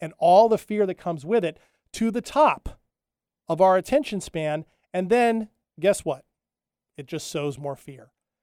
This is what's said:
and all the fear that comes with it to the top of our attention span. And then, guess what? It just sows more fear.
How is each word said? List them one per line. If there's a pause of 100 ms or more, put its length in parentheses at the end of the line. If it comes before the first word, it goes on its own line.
and
all
the
fear
that
comes
with
it (340)
to
the
top (680)
of
our
attention
span. (300)
And
then, (300)
guess
what? (720)
It
just
sows
more
fear. (300)